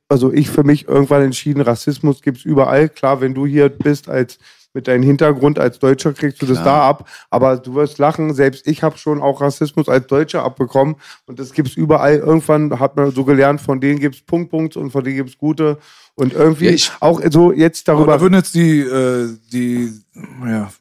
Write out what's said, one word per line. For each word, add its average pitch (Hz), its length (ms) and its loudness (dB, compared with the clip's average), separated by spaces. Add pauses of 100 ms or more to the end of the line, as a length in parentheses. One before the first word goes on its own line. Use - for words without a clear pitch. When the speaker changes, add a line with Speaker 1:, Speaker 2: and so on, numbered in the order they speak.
Speaker 1:
also 131 240 2
ich 139 200 0
für - 120 2
mich 147 240 2
irgendwann 139 360 2
entschieden, 139 380 -2
Rassismus 139 600 -2
gibt's 127 240 -6
überall. 139 440 2
Klar, 135 320 -2
wenn 131 120 -2
du 135 140 -4
hier 143 220 2
bist - 380 -4
als, 131 300 -4 (340)
mit 127 160 -10
deinem 127 160 2
Hintergrund 143 540 2
als 127 220 -2
Deutscher 139 340 0
kriegst 143 280 -6
du 143 40 -4
das 127 160 -2
Speaker 2:
Klar. 143 200 2
Speaker 1:
da 135 80 4
ab. - 200 -4 (220)
Aber 127 260 2
du 127 160 -14
wirst 147 240 -2
lachen, 156 380 -2
selbst 139 320 0
ich 156 160 -4
hab 156 160 -4
schon 151 220 -4
auch 139 200 -2
Rassismus 143 480 -4
als 127 160 0
Deutscher 147 380 -2
abbekommen. 135 540 -2 (280)
Und 127 140 -20
das 131 140 -14
gibt's 139 220 -4
überall. 151 420 2
Irgendwann 151 640 0
hat 139 180 -2
man 143 120 0
so 131 140 -4
gelernt, 139 380 2
von 131 200 -4
denen 143 180 0
gibt's 139 220 -6
Punkt, 170 300 -6
Punkt 160 260 -6
und 139 140 -10
von 135 120 -4
denen 135 120 -6
gibt's 131 240 -8
gute. 151 400 -2 (380)
Und 127 160 -2
irgendwie 160 320 2
Speaker 2:
Ja, 180 60 4
ich - 200 0 (100)
Speaker 1:
auch 160 280 2
so 170 220 4
jetzt 160 380 0
Speaker 3:
Aber 151 100 2
Speaker 1:
darüber 151 160 4
Speaker 3:
da 135 60 0
würden 185 140 4
jetzt 180 200 0
die, 160 240 4
äh, 127 480 -2 (240)
die, 120 400 -4 (540)
ja, 107 360 -6